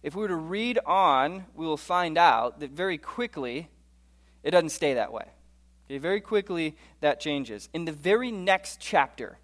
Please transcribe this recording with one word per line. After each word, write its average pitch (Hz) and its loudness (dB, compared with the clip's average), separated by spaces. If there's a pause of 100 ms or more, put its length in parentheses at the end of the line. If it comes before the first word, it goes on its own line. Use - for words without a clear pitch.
If 151 -8
we 202 -6
were 214 -2
to 180 0
read 196 -2
on, 175 2
we 160 -10
will 156 -2
find 175 0
out 123 4
that 143 -10
very 175 -4
quickly, 151 -8 (720)
it 151 0
doesn't 170 4
stay 143 0
that 113 -2
way. 113 -10 (600)
Okay, 139 -10
very 190 -2
quickly, 185 -2 (260)
that 147 2
changes. 131 -6
In 165 -6
the 165 -6
very 202 0
next 190 0
chapter - -2